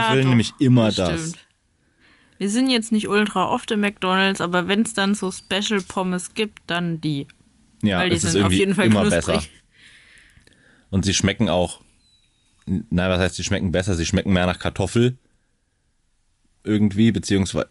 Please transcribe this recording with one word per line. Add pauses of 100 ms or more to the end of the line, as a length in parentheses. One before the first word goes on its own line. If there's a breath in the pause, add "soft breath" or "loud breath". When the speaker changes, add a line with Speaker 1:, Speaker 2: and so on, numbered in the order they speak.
(200)
Speaker 1:
Ja,
doch.
Speaker 2:
nehme
ich
immer
Speaker 1:
Das
Speaker 2:
das.
Speaker 1:
stimmt. (1000 soft breath)
Wir
sind
jetzt
nicht
ultra
oft
im
McDonald's,
aber
wenn's
dann
so
Special-Pommes
gibt,
dann
die. (560)
Speaker 2:
Ja,
Speaker 1:
Weil
die
Speaker 2:
es
ist
Speaker 1:
sind
auf
Speaker 2:
irgendwie
Speaker 1:
jeden
Fall
Speaker 2:
immer
Speaker 1:
knusprig. (120)
Speaker 2:
besser. (1500 soft breath)
Und
sie
schmecken
auch, (840)
nein,
was
heißt,
sie
schmecken
besser?
Sie
schmecken
mehr
nach
Kartoffel (1500)
irgendwie,
beziehungsweise,